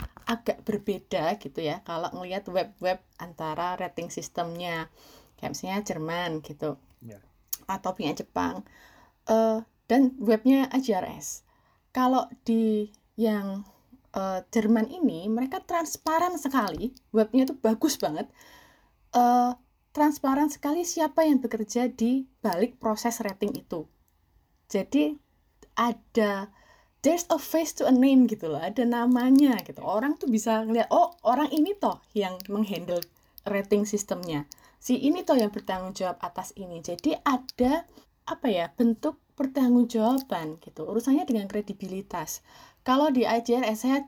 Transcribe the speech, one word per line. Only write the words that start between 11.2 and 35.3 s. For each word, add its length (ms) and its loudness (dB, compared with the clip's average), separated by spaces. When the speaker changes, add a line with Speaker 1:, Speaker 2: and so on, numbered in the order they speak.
Speaker 1:
S. 240 -14
Kalau 400 2
di 400 2
yang, 400 0
eh, 320 -4
Jerman 400 2
ini, 400 -2
mereka 320 -2
transparan 800 -2
sekali, 560 -2
webnya 320 4
itu 160 0
bagus 400 2
banget, 240 -4
eh, 400 6
transparan 560 2
sekali 400 -2
siapa 400 2
yang 160 4
bekerja 480 -2
di 320 0
balik 400 -2
proses 400 -2
rating 320 -4
itu. 320 -10
Jadi 420 0
ada, 720 -2
there's 240 2
a 80 2
face 400 -2
to 80 -4
a 80 4
name 400 6
gitu 160 -6
loh, 160 -4
ada 240 -2
namanya 720 4
gitu. 240 -14
Orang 320 -2
tuh 160 -2
bisa 320 0
ngeliat, 240 0
"Oh, 320 4
orang 320 2
ini 240 0
toh 240 -2
yang 320 -2
menghandle 560 -2
rating 400 0
sistemnya. 640 -4
Si 160 0
ini 240 2
toh 160 4